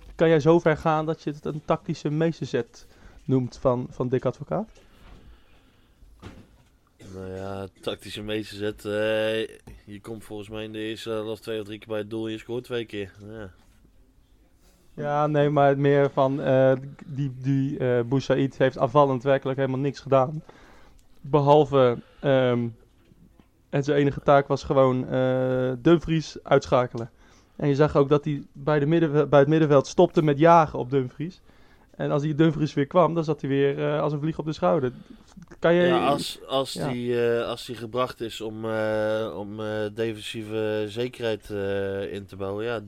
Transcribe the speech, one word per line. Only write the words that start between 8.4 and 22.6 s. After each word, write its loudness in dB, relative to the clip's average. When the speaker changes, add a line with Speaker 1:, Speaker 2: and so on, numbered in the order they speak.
Speaker 2:
Eh, -2
je -18
komt -14
volgens -14
mij -10
in -12
de -10
eerste -8
helft -6
twee -6
of -10
drie -12
keer -20
bij -4
het -8
doel -6
en -6
je -8
scoort -10
twee -6
keer. -10
Ja. -16
Speaker 1:
Ja, -2
nee, 2
maar 4
meer 4
van, 0
eh, 4
die, -6
die, 0
eh, 0
Boussaïd 0
heeft 2
aanvallend 2
werkelijk 0
helemaal -2
niks -4
gedaan. 2
Behalve, 4
ehm, 2